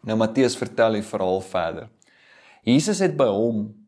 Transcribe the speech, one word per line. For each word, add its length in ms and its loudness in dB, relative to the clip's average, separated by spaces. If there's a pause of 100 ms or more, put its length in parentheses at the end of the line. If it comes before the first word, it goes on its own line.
Nou, 100 -2
Matteus 400 2
vertel 400 0
die 80 -4
verhaal 400 -4
verder. 460 -6 (760)
Jesus 400 2
het 140 0
by 100 4
hom 380 0 (220)